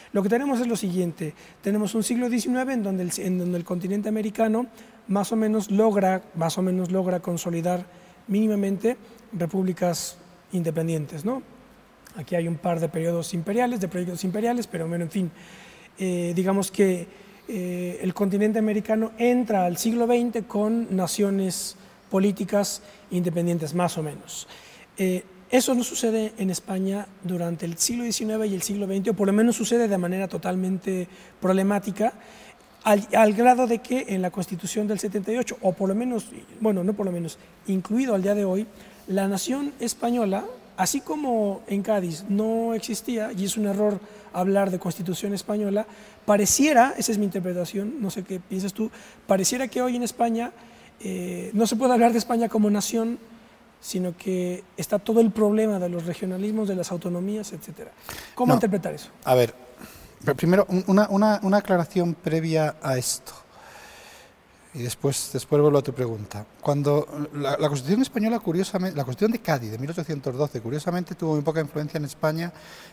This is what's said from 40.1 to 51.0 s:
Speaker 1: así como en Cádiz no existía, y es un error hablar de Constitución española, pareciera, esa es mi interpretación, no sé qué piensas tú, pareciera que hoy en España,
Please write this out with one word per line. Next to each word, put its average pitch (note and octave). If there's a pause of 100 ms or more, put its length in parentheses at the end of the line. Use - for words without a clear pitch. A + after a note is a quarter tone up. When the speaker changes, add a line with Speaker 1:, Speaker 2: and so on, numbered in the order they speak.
Speaker 1:
así F#3
como A#3
en G3+
Cádiz F3+
no A3+
existía, A3+
y F#3+
es F#3+
un G#3
error G3+ (340)
hablar G3
de F3+
Constitución F#3
española, G#3 (400)
pareciera, B3
esa A#3
es G#3+
mi G#3
interpretación, G3
no G3
sé F#3
qué F#3
piensas F#3
tú, A3 (380)
pareciera G#3
que B3+
hoy B3
en A#3+
España, A#3 (500)